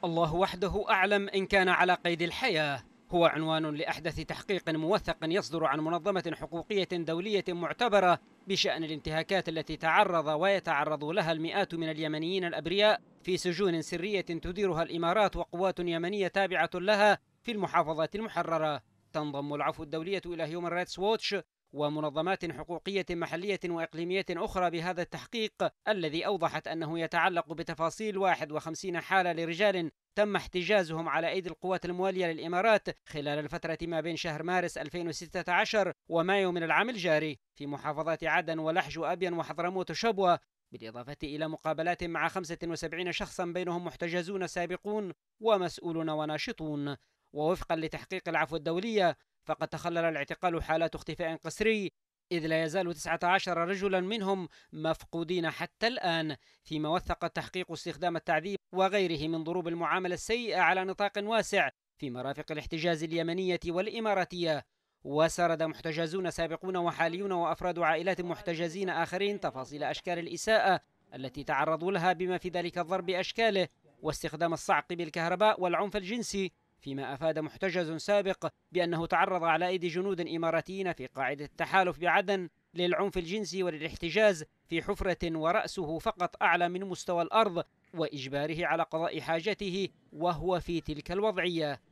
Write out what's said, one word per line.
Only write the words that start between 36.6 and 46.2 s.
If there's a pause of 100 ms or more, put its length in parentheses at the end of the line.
العام
الجاري (160)
في
محافظات
عدن
ولحج
وأبين
وحضرموت
شبوة، (320)
بالإضافة
إلى
مقابلات
مع
خمسة
وسبعين
شخصا
بينهم
محتجزون
سابقون (260)
ومسؤولون
وناشطون. (380)